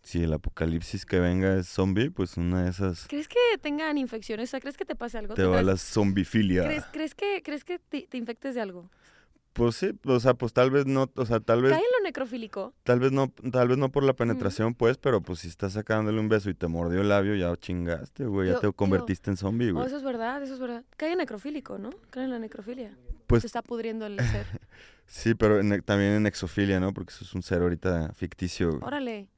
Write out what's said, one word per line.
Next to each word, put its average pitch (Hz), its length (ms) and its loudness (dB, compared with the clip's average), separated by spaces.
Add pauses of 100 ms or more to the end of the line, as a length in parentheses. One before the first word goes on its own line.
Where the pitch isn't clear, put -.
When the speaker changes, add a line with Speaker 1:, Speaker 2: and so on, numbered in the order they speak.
Speaker 1:
si 85 200 -2
el 80 100 2
apocalipsis 82 720 -4
que 92 140 0
venga 92 380 2
es 92 100 -2
zombie, 98 440 2
pues 92 260 -4
una 87 280 0
de 90 40 0
esas 90 380 -4
Speaker 2:
¿Crees 294 200 -8
que - 120 -2 (200)
tengan 302 380 -4
infecciones? 233 520 -6
O - 20 -10
sea, 269 80 -6
¿crees 277 180 -12
que 381 80 -6
te 302 100 -8
pase 233 220 -8
algo? 208 160 -6
Speaker 1:
te - 80 0
Speaker 2:
¿Te 92 60 4
Speaker 1:
va 92 60 4
Speaker 2:
traes 92 120 4
Speaker 1:
la 95 120 2
zombifilia. 98 840 2
Speaker 2:
¿Crees, - 280 -2
crees 311 240 -6
que, 403 280 -4
crees 294 200 -8
que 359 160 -10
te, - 280 -8
te 262 100 -10
infectes 240 380 -8
de 240 60 -4
algo? 180 280 -10 (640)
Speaker 1:
Pues 120 240 2
sí, - 280 -2
o 127 140 4
sea, 123 160 6
pues 123 180 -4
tal 127 160 6
vez 139 160 4
no, 135 300 2
o 131 100 -2
sea, 110 140 2
tal 120 240 4
vez 135 80 6
Speaker 2:
¿Cae 320 100 6
en 453 60 2 (100)
lo 427 60 2
necrofílico? 240 800 -6
Speaker 1:
tal 123 160 4
vez 131 120 4
no, 135 180 2 (220)
tal 123 180 4
vez 127 100 4
no 131 120 2
por 139 120 2
la 135 80 6
Speaker 2:
Ujú. 131 60 2
Speaker 1:
penetración, 117 580 0
pues, 117 240 4
pero, 120 240 2
pues, 90 160 -8
si - 80 -12
estás 92 260 -6
sacándole 107 460 0
un 107 100 0
beso 101 220 2
y - 20 -2
te 85 140 -4
mordió 85 340 0
el 101 80 4
labio, 101 240 4
ya 87 240 0
chingaste, 87 680 -4
güey, 98 220 0
ya 90 40 4
Speaker 2:
Yo, - 60 0
Speaker 1:
te 104 80 2
Speaker 2:
yo 98 60 2
Speaker 1:
convertiste 101 580 0
en 95 60 0
zombie, 107 340 0
Speaker 2:
Oh, 87 40 -2
Speaker 1:
güey. 247 120 -2
Speaker 2:
eso 277 100 -6
es 269 60 -8
verdad, 254 400 -4
eso 262 100 -10
es 254 60 -12
verdad. 240 240 -8 (120)
Cae 320 180 -2
en 359 40 0
necrofílico, 277 640 -6
¿no? 202 100 -10 (220)
Cae 254 140 -6
en 262 40 -4
la 247 80 -6
necrofilia. 220 580 -12 (300)
Speaker 1:
Pues - 160 0
Speaker 2:
Se 233 60 -10
está 233 160 -8
pudriendo 226 420 -8
el 208 140 -10
ser. 110 260 -2
Speaker 1:
<laughs> - 220 -14 (420)
Sí, - 260 0
pero 107 260 4
en, 101 220 2
también 101 280 4
en 104 160 4
exofilia, 98 540 0
¿no? 95 120 0
Porque 92 200 -10
eso - 100 -18
es - 100 -18
un 92 80 -4
ser 87 200 0
ahorita 87 520 0
ficticio, 87 580 -2
güey. 71 120 -4
Speaker 2:
Órale. 233 540 -6